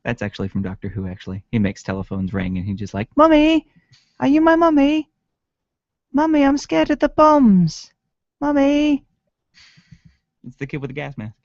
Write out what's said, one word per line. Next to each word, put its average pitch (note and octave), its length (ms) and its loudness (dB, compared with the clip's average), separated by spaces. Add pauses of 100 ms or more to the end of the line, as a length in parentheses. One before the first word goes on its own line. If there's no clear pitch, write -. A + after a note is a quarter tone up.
That's A#2+ 180 -6
actually G#2 260 -8
from G2 140 -6
Doctor F#2+ 260 -10
Who, F#2+ 180 -8
actually. F#2 440 -12
He A#2 80 -4
makes G2+ 240 -2
telephones F#2+ 500 -8
ring F#2+ 240 -6
and F#2 100 -6
he G2+ 80 -6
just G2 200 -12
like, G2 220 -6
Mommy, D#4 500 2 (540)
are B3 80 -2
you C#4+ 120 2
my E4 160 4
mommy? D4+ 540 2 (1000)
Mommy, D4+ 320 2
I'm C#4 140 2
scared D#4 320 -2
of D4+ 80 0
the D4+ 100 -16
bombs. B3 840 4 (480)
Mommy. D4 640 0 (1400)
It's A#2+ 100 -20
the C#3+ 100 -10
kid C#3+ 140 -10
with C3+ 100 -10
the C3 40 -12
gas C#3 240 -12
mask. G#2+ 160 -12 (100)